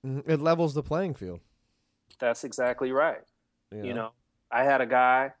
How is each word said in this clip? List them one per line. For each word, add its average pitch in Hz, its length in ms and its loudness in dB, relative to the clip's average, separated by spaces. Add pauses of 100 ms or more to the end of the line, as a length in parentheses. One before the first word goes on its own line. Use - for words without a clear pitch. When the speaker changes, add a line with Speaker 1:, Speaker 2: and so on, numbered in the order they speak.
Speaker 1:
Mm-hmm. 135 240 -6
It 156 120 2
levels 160 340 2
the 147 80 -2
playing 165 320 -4
field. 90 260 -12 (800)
Speaker 2:
That's 120 240 0
exactly 127 480 -2
right. 143 320 0 (480)
Speaker 1:
Yeah. 107 120 -10
Speaker 2:
You 104 120 -6
know, 113 160 -6 (400)
I 120 140 2
had 139 160 4
a 123 60 0
guy 127 540 4